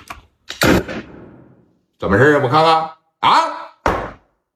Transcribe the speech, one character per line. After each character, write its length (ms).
怎 100
么 80
事 80
儿 140
啊？ 60
我 40
看 160
看 260
啊， 960